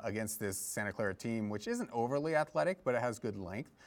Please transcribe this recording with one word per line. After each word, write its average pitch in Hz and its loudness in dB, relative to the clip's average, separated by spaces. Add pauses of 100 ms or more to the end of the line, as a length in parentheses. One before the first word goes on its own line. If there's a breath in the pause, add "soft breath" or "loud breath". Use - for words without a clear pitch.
against 107 -2
this 98 0
Santa 104 -2
Clara 98 0
team, 113 -2
which 104 -4
isn't 240 -4
overly 143 2
athletic, 156 2
but 123 4
it 117 4
has 120 0
good 104 -4
length. 98 -6